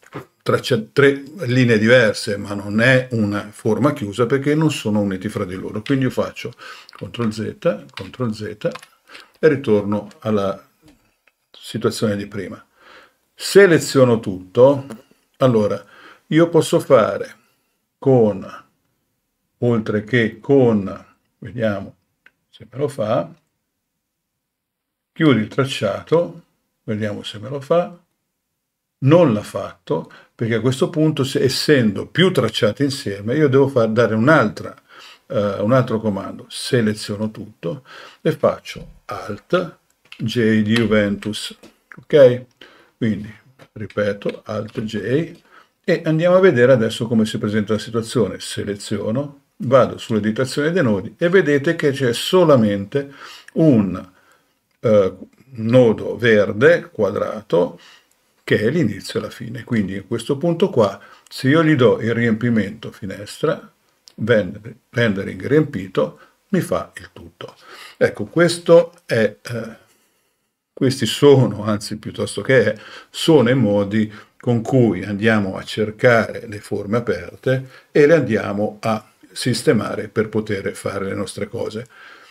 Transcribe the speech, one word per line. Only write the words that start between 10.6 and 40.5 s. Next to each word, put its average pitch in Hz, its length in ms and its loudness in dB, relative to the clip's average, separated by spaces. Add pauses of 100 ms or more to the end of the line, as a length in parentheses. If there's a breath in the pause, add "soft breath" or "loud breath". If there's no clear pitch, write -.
situazione 107 640 -4
di 101 120 -8
prima. - 360 -12 (680 soft breath)
Seleziono 135 840 4
tutto, 120 640 2 (520)
allora 107 460 0 (440 loud breath)
io 165 220 4
posso 165 300 2
fare 107 580 2 (600)
con, 107 480 2 (1120)
oltre 110 440 0
che 113 360 0
con, 113 640 2 (340)
vediamo 107 560 -6 (540)
se - 200 -20
me - 80 -18
lo 143 100 -4
fa, 117 460 -4 (1800)
chiudi 143 280 4
il 107 80 -2
tracciato, 131 960 -2 (400)
vediamo 104 400 -6
se - 160 -14
me 113 100 -14
lo 139 120 -8
fa, 175 360 -2 (1080)
non 151 300 6
l'ha 104 100 -4
fatto, 110 680 -10 (220 loud breath)
perché 117 220 -4
a 110 60 -2
questo 131 280 0
punto, 151 340 0
se, 131 180 -2
essendo 120 640 2
più 180 240 2
tracciati 113 520 -2
insieme, 107 520 -4
io 151 140 4
devo 131 180 4
far, 113 220 0
dare 110 260 0
un'altra, 110 580 2 (540 loud breath)
eh, 101 320 -2
un 107 140 0
altro 123 260 2
comando. 98 480 -6
Seleziono 107 840 -4
tutto 101 540 -12 (380 loud breath)
e 160 100 -2
faccio - 720 -8
Alt 107 720 -8 (400)
J 110 440 0